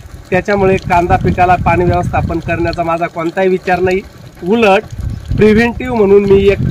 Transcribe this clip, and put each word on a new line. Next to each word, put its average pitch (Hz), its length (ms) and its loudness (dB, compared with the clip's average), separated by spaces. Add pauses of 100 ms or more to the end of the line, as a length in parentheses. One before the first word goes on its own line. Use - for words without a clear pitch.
(300)
त्याच्यामुळे 190 480 0
कांदा 175 380 0
पिकाला 180 400 0
पाणी 175 300 0
व्यवस्थापन 170 540 -2
करण्याचा 170 440 -4
माझा 165 240 -4
कोणताही 170 420 -2
विचार 185 300 -2
नाही. 185 220 0 (480)
उलट 214 340 2 (540)
preventive 233 600 2
म्हणून 202 280 4
मी 196 220 4
एक 196 240 0